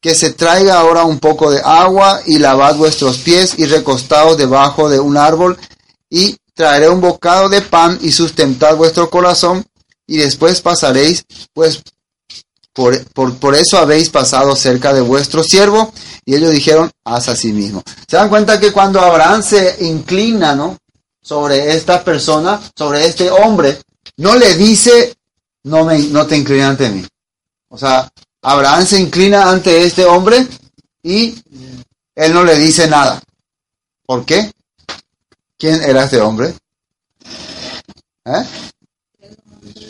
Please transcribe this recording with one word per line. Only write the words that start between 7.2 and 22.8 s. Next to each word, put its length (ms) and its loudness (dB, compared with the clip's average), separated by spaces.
de 120 2
pan 400 0
y 100 -4
sustentad 640 0
vuestro 340 0
corazón 560 0
y 120 -6
después 420 0
pasaréis, 640 -2
pues, 280 -2
por, 400 0
por, 240 -4
por 180 0
eso 220 0
habéis 320 0
pasado 460 0
cerca 380 -2
de 80 2
vuestro 420 -2
siervo". 500 0
Y 100 -2
ellos 160 0
dijeron, 400 0
"Haz 240 -6
así 240 -6
mismo". 280 -6
Se 100 -2
dan 120 2
cuenta 300 0
que 140 0
cuando 260 2
Abraham 420 2
se 380 0
inclina, 760 -4
¿no? 220 -6
sobre 520 -2
esta 280 -2
persona, 560 -2
sobre 300 -4